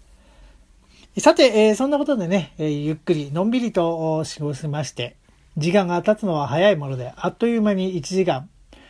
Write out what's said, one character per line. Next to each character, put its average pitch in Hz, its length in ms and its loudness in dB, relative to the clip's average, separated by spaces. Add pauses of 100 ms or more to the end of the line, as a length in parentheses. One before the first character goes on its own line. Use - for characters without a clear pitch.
(1200)
さ 311 160 6
て、 220 340 6
え - 40 6
ー、 - 20 -2
そ 254 120 -2
ん 285 40 -2
な 294 80 2
こ 285 60 -2
と 285 120 0
で 180 120 -2
ね、 180 300 -2
え 156 80 -2
ー、 147 180 -2
ゆ 156 80 0
っ 156 40 -8
く 175 180 -2
り 143 180 -4
の 170 120 0
ん 220 60 0
び 247 80 0
り 240 140 -4
と 160 500 -2 (140)
過 151 80 -8
ご 147 100 -4
し 151 140 -8
ま 147 160 -4
し - 80 -10
て、 123 240 -10 (400)
時 160 160 0
間 190 140 4
が 175 160 -2
経 214 180 2
つ 220 60 -4
の 175 80 -2
は 143 140 -2
早 165 220 2
い 190 60 4
も 143 120 -6
の 135 80 -6
で、 127 200 -10
あ - 120 -4
っ 180 60 -6
と - 120 -2
い 233 100 0
う 220 60 0
間 208 100 2
に 185 240 -2
一 170 180 -8
時 190 120 0
間 143 240 -2 (400)